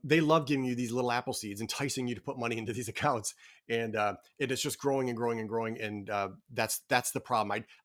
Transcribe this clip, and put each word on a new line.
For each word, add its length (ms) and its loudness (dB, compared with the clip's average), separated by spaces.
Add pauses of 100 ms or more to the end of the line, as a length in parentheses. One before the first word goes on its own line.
they 160 6
love 260 4
giving 180 2
you 100 0
these 180 -2
little 180 0
apple 220 0
seeds, 280 -6
enticing 460 -2
you 80 -2
to 60 -10
put 180 -6
money 200 0
into 140 -6
these 160 -6
<laughs> 60 -10
accounts. 400 0 (340)
And, 280 0
uh, 180 2 (240)
it 120 0
is 100 0
just 180 -2
growing 300 2
and 80 -2
growing 240 0
and 80 -6
growing. 320 -2
And, 300 -4
uh, 180 2 (240)
that's, 360 0
that's 240 4
the 80 -2
problem. 320 2
I, 120 -2 (200)